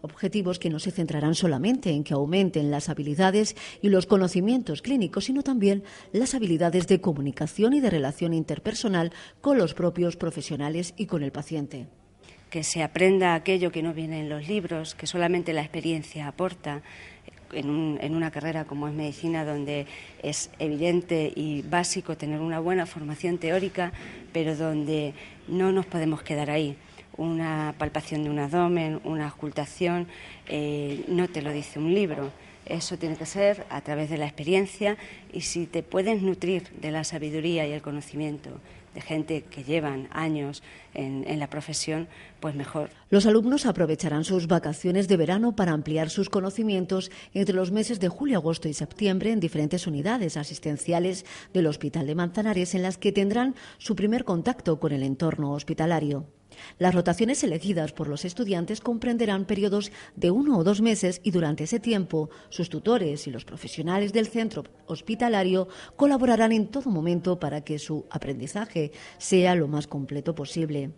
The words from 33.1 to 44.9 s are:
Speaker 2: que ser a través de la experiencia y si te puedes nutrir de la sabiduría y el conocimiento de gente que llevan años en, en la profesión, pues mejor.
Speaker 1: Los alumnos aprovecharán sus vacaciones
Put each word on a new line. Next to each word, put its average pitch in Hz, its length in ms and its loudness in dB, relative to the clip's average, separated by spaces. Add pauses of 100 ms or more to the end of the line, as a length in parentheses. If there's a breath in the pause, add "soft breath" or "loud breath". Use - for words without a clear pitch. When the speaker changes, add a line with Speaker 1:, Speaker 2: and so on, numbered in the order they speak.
Speaker 2:
que 160 80 -8
ser 202 440 2
a 139 120 -6
través 151 280 -4
de 160 80 -2
la 147 80 -2
experiencia 190 680 0 (380 loud breath)
y 175 80 -6
si - 240 -4
te 165 180 -4
puedes 190 380 0
nutrir 185 480 0 (100)
de 151 120 -4
la 156 120 -2
sabiduría 156 640 -2
y 147 60 -4
el 151 80 -6
conocimiento 147 720 -6 (440 loud breath)
de 131 60 -10
gente 156 400 -4
que - 240 -14
llevan 143 460 0
años 151 520 -4 (300 loud breath)
en, 135 340 -4
en 151 120 -2
la 143 100 -4
profesión, 156 580 -4 (320 loud breath)
pues 151 160 -4
mejor. 147 360 -6 (180 loud breath)
Speaker 1:
Los 202 160 6
alumnos 233 400 6
aprovecharán 160 580 0
sus 180 240 0
vacaciones 175 600 2